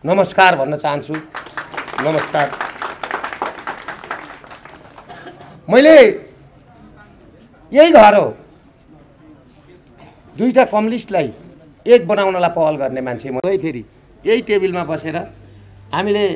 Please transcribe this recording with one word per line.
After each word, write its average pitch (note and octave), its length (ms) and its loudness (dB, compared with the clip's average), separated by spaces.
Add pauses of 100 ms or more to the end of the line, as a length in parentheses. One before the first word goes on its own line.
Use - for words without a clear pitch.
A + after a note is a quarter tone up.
नमस्कार F#3 520 2
भन्न C#3+ 220 -4
चाहन्छु। D3 360 -6
नमस्कार। - 1400 -6 (3250)
मैले C#4+ 260 6 (1800)
यही D4+ 200 6
घर G#3+ 240 8
हो, F3+ 100 2 (2000)
दुईटा G#3+ 300 2
कम्युनिस्टलाई G#3 680 -4 (520)
एक G#3+ 220 4
बनाउनलाई F#3+ 420 0
पहल D#3 260 -2
गर्ने C3 260 -6
मान्छे B2+ 280 -10
म। B2+ 100 -6
फेरि D#3 440 -4 (400)
यही A3+ 180 0
टेबलमा F#3+ 420 -2
बसेर D#3 340 -8 (760)
हामीले G3+ 320 -2 (100)